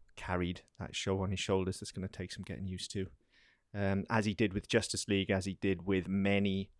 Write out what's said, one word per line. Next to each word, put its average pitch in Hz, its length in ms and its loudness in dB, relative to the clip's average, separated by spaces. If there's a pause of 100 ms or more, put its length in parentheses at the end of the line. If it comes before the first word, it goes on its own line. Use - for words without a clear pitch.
(140)
Carried 90 460 -2 (180)
that - 160 -8
show 98 280 0
on 95 80 0
his 92 100 -2
shoulders. 95 400 0
That's - 120 -10
gonna 95 160 -6
take - 240 -10
some 101 120 -10
getting - 220 -8
used 90 260 -6
to. 95 140 -2 (680)
Um, 98 360 2
as 110 160 4
he 104 80 0
did 101 180 2
with 101 160 -4
Justice - 400 0
League, 98 220 2
as 95 160 2
he 95 80 -4
did 92 320 0
with 95 200 4
many, 98 720 2